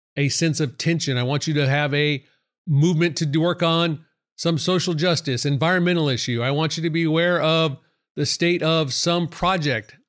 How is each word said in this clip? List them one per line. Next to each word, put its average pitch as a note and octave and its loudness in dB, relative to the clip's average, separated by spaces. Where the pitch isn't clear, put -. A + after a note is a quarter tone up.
a C#3+ 0
sense D#3+ 0
of C#3 -4
tension. E3 -2
I B2 0
want C#3 -2
you D#3 -2
to C#3+ 2
have C#3+ 0
a D3 0
movement D#3+ 2
to E3 -2
do D3 0
work F3 0
on E3 0
some E3+ -2
social F3+ 0
justice, D3 0
environmental E3 2
issue. A#2+ -2
I B2+ 0
want D3+ 0
you D#3+ -6
to E3 -2
be E3 0
aware E3 2
of D#3+ 0
the D3 -2
state F3 0
of D#3+ 0
some E3+ 0
project D3+ -4